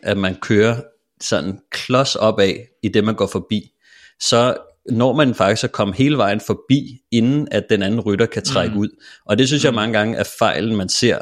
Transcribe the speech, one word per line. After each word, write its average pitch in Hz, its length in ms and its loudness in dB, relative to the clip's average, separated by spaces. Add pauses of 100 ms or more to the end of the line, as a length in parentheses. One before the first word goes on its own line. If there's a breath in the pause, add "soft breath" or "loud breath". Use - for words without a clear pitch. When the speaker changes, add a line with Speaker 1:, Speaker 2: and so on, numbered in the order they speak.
Speaker 1:
at 101 140 -2
man 95 180 -2
kører 113 400 2 (460)
sådan 95 380 -4 (120)
klods - 440 0
opad 101 380 2 (300)
i 110 40 -2
det, 104 160 2
man 110 120 0
går 101 120 0
forbi, - 440 -6 (480 soft breath)
så 120 360 2 (360)
når 120 220 2
man 135 220 2
faktisk 98 280 2
at 120 80 -4
komme 104 220 -2
hele 139 240 2
vejen 104 300 0
forbi, 131 500 -2 (140)
inden 127 400 0
at 104 180 -2
den 104 140 2
anden 107 180 -2
rytter 104 240 2
kan - 180 -6
trække 107 300 -2
Speaker 2:
Mm. 104 60 -2
Speaker 1:
ud. 107 100 -2 (360 loud breath)
Og 104 120 0
det 131 100 4
synes 139 160 0
jeg 139 80 4
Speaker 2:
Mm. 117 40 -4
Speaker 1:
mange 110 220 -2
gange 107 200 0
er 104 60 -2 (160)
fejlen, 107 360 0
man 92 140 -2
ser. 113 320 2